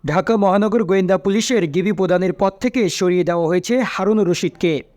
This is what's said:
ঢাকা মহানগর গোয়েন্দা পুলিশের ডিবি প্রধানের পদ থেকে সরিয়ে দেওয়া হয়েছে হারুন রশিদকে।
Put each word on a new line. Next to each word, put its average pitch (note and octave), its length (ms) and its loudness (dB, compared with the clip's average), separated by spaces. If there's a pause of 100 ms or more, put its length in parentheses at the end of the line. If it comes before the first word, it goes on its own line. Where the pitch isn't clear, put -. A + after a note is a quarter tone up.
ঢাকা F#3 300 0
মহানগর G3+ 480 2
গোয়েন্দা F#3 340 2
পুলিশের G3 540 0
ডিবি F#3 200 0
প্রধানের F3+ 400 0
পদ G3 280 -2
থেকে B3 280 0
সরিয়ে F3+ 360 0
দেওয়া E3+ 220 0
হয়েছে F3+ 340 0
হারুন G#3 400 0
রশিদকে। E3+ 640 -2 (140)